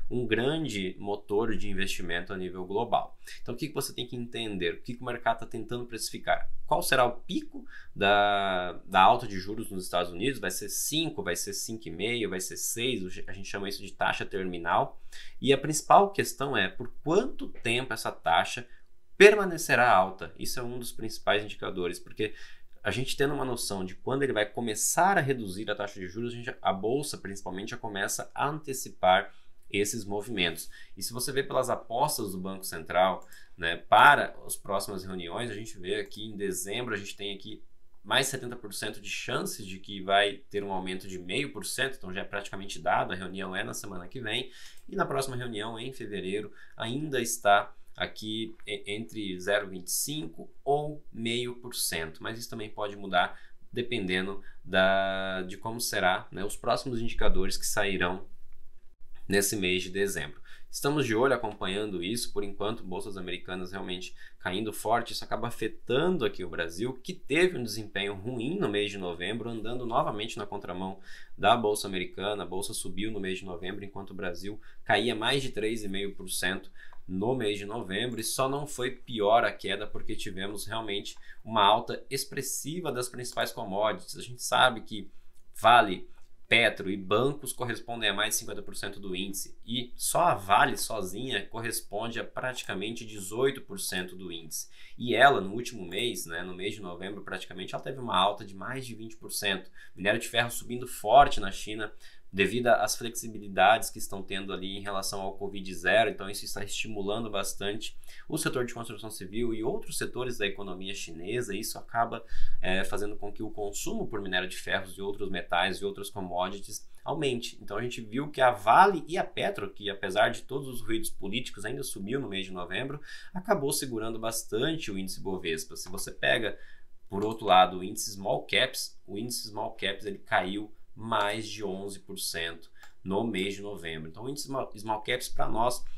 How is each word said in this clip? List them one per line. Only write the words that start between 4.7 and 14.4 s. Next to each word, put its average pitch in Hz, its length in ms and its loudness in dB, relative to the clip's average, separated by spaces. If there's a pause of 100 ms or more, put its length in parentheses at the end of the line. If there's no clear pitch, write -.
O - 40 -10
que 123 140 -6
que 120 80 -10
o - 20 -8
mercado 117 360 0
tá 113 60 -6
tentando 117 380 -6
precificar? - 640 0 (160)
Qual - 140 4
será 131 240 6
o - 160 0
pico - 460 -4 (280)
da, 98 920 4
da 92 160 8
alta 120 240 8
de 101 120 -4
juros 101 320 -6
nos 92 140 -6
Estados 87 260 0
Unidos? 127 300 -2
Vai 90 100 -2
ser - 200 -6
cinco, 151 520 -2
vai 87 140 -2
ser 98 160 -4
cinco 110 360 -6
e - 20 -8
meio, 104 400 -2
vai 92 100 -4
ser - 160 -8
seis, 117 460 -2
o 92 80 -4
ge-, 82 160 -4
a - 80 -6
gente 95 160 -8
chama 98 180 -4
isso 92 140 -6
de 95 100 -10
taxa - 320 0
terminal. 92 720 0 (400)